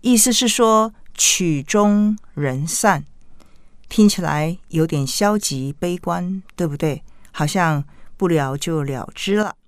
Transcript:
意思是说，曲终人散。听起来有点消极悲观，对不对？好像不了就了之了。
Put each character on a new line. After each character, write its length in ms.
意 160
思 160
是 120
说， 480
曲 500
终 540
人 340
散。 380
听 220
起 120
来 360
有 180
点 220
消 300
极 340
悲 260
观， 460
对 100
不 80
对？ 260
好 160
像 340
不 100
了 300
就 260
了 320
之 200
了。 200